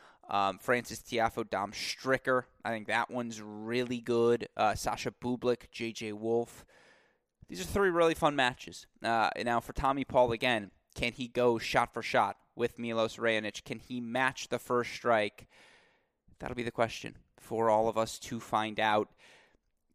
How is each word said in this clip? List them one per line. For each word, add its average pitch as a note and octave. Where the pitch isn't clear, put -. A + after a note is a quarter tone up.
Um, G2
Frances B2
Tiafoe, A2+
Dom G2
Stricker. B2+
I G#2+
think G#2+
that A2
one's A#2
really A2+
good. A#2
Uh, G#2+
Sasha -
Bublik, A#2+
J A2+
J G#2+
Wolf. A2+
These F#3
are -
three G3
really E3+
fun D3
matches. B2+
Uh, A2+
and G#2
now A#2+
for -
Tommy C#3
Paul B2
again, A2+
can A#2+
he A#2+
go A#2+
shot A#2
for A#2
shot G#2+
with A#2+
Milos A2+
Raonic? A2
Can A#2
he B2
match B2+
the B2
first A#2+
strike? A2
That'll C3
be A#2+
the A#2
question A#2
for A2+
all A2
of A2
us A2
to -
find A2
out. G#2+